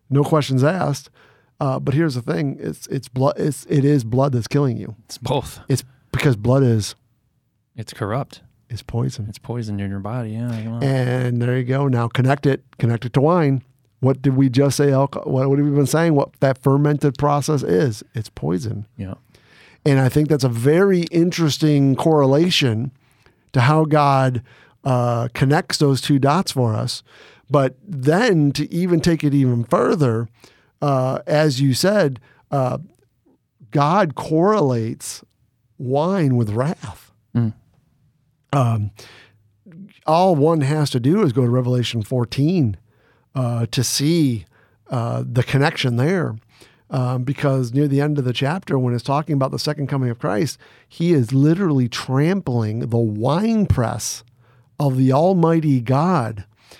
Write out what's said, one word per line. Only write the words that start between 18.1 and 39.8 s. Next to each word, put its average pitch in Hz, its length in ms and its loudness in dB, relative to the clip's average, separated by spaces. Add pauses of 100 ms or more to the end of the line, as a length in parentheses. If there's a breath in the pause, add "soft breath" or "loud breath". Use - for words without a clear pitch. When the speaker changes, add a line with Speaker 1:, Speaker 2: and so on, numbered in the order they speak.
Speaker 1:
It's 110 160 -8
poison. 120 560 -6 (100)
Speaker 2:
Yeah. 95 180 -10 (720 soft breath)
Speaker 1:
And 139 140 4
I 131 100 4
think 147 220 2
that's 139 140 0
a 131 40 2
very 165 640 2
interesting 151 840 2
correlation 139 960 2 (600 soft breath)
to 135 100 2
how 156 220 4
God, 139 580 2 (420 soft breath)
uh, 120 500 0
connects 143 420 0
those 139 240 2
two 143 180 2
dots 143 340 2
for 120 200 0
us. 117 300 -6 (480 loud breath)
But 135 260 2 (100)
then 160 640 2
to - 200 -4
even 175 280 0
take 165 240 0
it 139 100 0
even 123 300 2
further, 147 640 0 (520 soft breath)
uh, 131 460 0
as 151 340 2
you 135 140 2
said, 175 460 0 (320 soft breath)
uh, 131 260 -2 (920)
God 151 440 2
correlates 151 1080 -2 (560)
wine 143 580 0
with 113 140 0
wrath. 117 600 -6 (260)
Speaker 2:
Mm. 117 160 0 (1000)
Speaker 1:
Um, 113 380 0 (1160 loud breath)